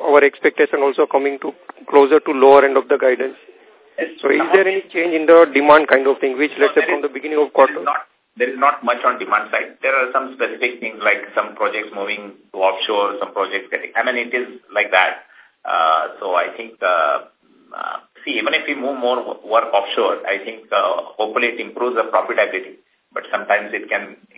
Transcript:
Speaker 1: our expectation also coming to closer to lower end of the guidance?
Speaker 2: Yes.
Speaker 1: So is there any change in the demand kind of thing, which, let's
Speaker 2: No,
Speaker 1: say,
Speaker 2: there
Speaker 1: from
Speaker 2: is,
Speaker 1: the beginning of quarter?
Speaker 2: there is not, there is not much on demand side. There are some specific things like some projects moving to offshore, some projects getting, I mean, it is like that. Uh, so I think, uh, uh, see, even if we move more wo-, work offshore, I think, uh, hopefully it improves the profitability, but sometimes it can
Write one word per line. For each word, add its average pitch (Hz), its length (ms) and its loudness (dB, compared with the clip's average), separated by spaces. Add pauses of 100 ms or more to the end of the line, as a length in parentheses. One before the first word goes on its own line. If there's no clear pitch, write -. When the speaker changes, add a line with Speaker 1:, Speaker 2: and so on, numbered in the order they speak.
Speaker 1:
our 147 200 6
expectation 143 580 0
also 139 240 2
coming 139 360 0
to 147 100 -8 (380)
closer 143 300 6
to 160 120 -6
lower 139 340 8
end 135 120 2
of 131 100 -2
the 143 100 2
guidance? 131 380 0 (640)
Speaker 2:
Yes. - 120 -6 (120)
Speaker 1:
So 143 80 0
is 151 120 2 (120)
there 190 140 4
any 190 140 -4 (120)
change 170 200 -4
in 160 120 -2
the 165 280 8
demand 147 340 6
kind 135 200 2
of 135 120 2
thing, 131 180 -2
which, 147 220 0
let's 143 160 2
Speaker 2:
No, - 60 2
Speaker 1:
say, 160 60 0
Speaker 2:
there 180 80 0
Speaker 1:
from 143 100 -4
Speaker 2:
is, 143 40 -4
Speaker 1:
the 131 40 -20
beginning 151 260 -4
of 143 140 0
quarter? 139 200 4
Speaker 2:
there 151 80 -8
is 90 40 -6
not, 143 160 -4 (360)
there 123 160 -2
is 127 60 -10
not 139 240 0
much 123 200 -2
on 120 160 0
demand 104 320 -2
side. - 300 -6
There 135 140 0
are 127 160 -2
some 131 240 -4
specific 120 440 -6
things 107 240 -12
like 101 180 0 (140)
some 107 200 -4
projects 104 380 -4
moving 101 400 -10 (200)
to 98 40 -12
offshore, 98 600 0
some 95 140 -8
projects 95 360 -4
getting, - 260 -6
I 113 80 0
mean, 123 140 -4
it 120 160 -8
is 123 260 -6 (140)
like 104 180 -2
that. 92 340 0 (380)
Uh, 80 560 0
so 90 140 -4
I 87 240 0
think, 113 240 -14
uh, 80 480 0 (460)
uh, 50 220 -10 (280)
see, 120 160 -6
even 107 120 -2
if 156 140 -2
we 151 60 -4
move 135 240 -6
more 123 240 -2
wo-, - 240 -10
work 113 280 0
offshore, 101 520 0
I 98 180 -4
think, 113 280 -14
uh, 92 460 -2
hopefully 110 360 -2
it - 60 -12
improves 117 360 -6
the 110 140 -2
profitability, 101 720 -4 (320)
but - 160 -8
sometimes 104 440 -2
it 104 140 -8
can 101 300 -8 (200)